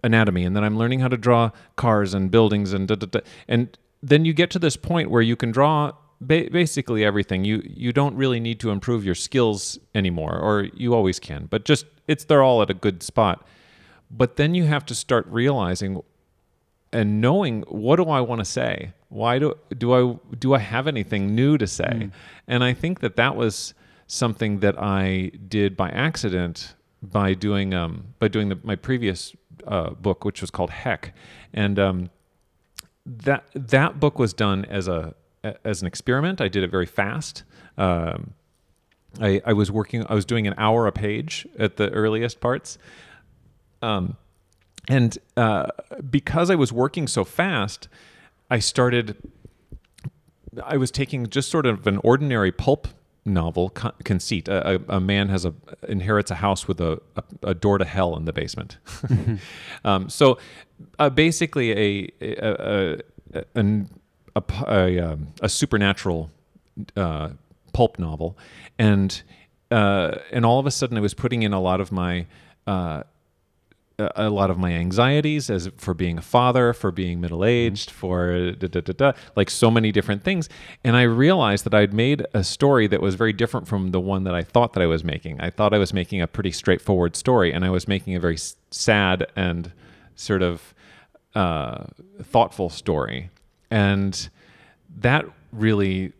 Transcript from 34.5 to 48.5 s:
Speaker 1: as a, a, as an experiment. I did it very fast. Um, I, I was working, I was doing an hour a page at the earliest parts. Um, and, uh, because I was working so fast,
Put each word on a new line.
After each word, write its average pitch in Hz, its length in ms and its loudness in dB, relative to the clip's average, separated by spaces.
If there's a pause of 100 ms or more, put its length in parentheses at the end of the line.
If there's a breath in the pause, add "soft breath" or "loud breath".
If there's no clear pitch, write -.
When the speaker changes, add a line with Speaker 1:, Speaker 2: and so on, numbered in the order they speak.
Speaker 1:
as 92 220 -6
a, 82 260 -4 (300)
a, 104 200 -8
as 95 180 -4
an 92 60 -4
experiment. 147 540 -2
I 107 60 0
did 95 160 0
it 87 80 -4
very 90 160 0
fast. 113 560 -6 (340 soft breath)
Um, 85 560 -2 (840)
I, 98 260 2
I 113 80 2
was 101 180 2
working, 110 360 -4
I 110 60 -4
was 101 120 0
doing 113 200 -2
an 98 120 -2
hour 110 280 2
a 98 60 2
page 107 560 -6 (100)
at 107 200 0
the 104 120 0
earliest 110 500 -2
parts. 127 380 -4 (1040 loud breath)
Um, 104 360 -4 (680)
and, 123 300 2 (200)
uh, 107 300 2 (420)
because 160 420 0
I 185 40 4
was 131 160 2
working 131 360 -2
so 104 160 -2
fast, 139 640 -4 (640 soft breath)